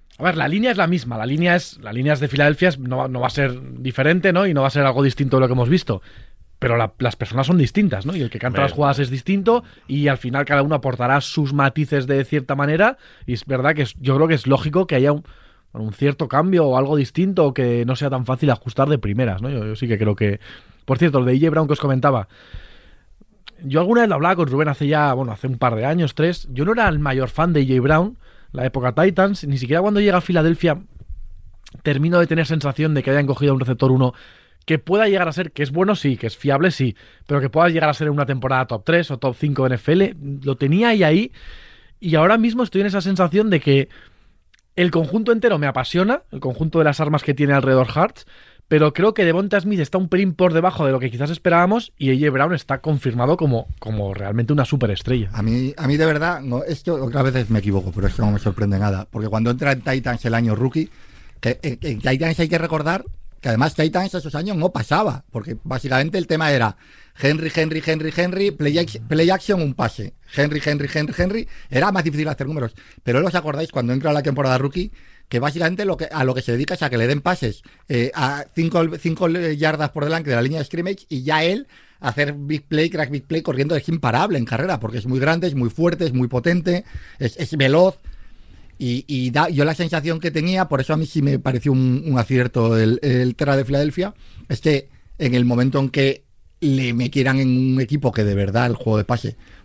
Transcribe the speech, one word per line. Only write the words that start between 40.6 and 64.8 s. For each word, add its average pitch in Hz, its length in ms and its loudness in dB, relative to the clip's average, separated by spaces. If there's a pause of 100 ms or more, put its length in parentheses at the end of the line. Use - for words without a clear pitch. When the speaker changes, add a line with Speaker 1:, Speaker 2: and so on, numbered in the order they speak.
Speaker 1:
ahí, 214 140 4
ahí, 170 280 4 (680)
y 165 160 0
ahora 180 220 6
mismo 233 260 2
estoy 196 180 0
en 202 60 0
esa 196 140 -2
sensación 185 480 2
de 175 100 4
que 139 300 2 (840)
el 180 160 2
conjunto 185 400 0
entero 220 260 2
me 147 100 0
apasiona, 175 640 0
el 131 100 -10
conjunto 156 380 -2
de 156 60 4
las 147 140 2
armas 151 240 0
que 147 100 0
tiene 143 200 2
alrededor 131 420 4
Hurts, 180 300 -2 (420)
pero 151 260 4
creo 208 200 2
que 214 100 0
Devonta 185 380 2
Smith 196 180 -2
está 156 180 -2
un 185 120 -2
pelín 185 240 2
por 180 180 4
debajo 165 340 2
de 135 60 4
lo 131 80 2
que 123 100 -4
quizás 127 200 -4
esperábamos 175 680 2
y 135 120 0
A 131 60 4
J 147 160 2
Brown 143 220 2
está 139 280 -4
confirmado 135 560 0
como, 131 300 0 (120)
como 104 340 -4
realmente 104 380 -2
una 135 140 2
superestrella. 113 640 0
Speaker 3:
A 104 120 -4
mí, 127 340 0
a 151 100 -2
mí 143 80 4
de 156 100 4
verdad, 156 360 0
no, 131 220 -4
es 165 200 -6
que 175 80 -4
otras 135 320 -2
veces 127 260 0
me 110 100 2
equivoco, 95 340 0
pero 95 140 0
esto 107 180 0
no 107 60 2
me 104 80 0
sorprende 101 400 -2
nada, 101 300 -2
porque 107 200 -8
cuando 110 220 0
entra 131 200 -2
en 127 100 -2
Titans 127 440 -4
el 113 80 0
año 117 220 2
rookie, 135 340 -2 (500)
que - 220 -2
en, 139 200 -6
en 131 180 -6
Titans 151 400 -2
hay 165 100 0
que 170 80 0
recordar 160 480 -4 (340)
que - 100 -4
además 120 260 0
Titans 180 400 0
esos 156 180 -8
años 175 240 -4
no 160 140 0
pasaba, 143 580 -2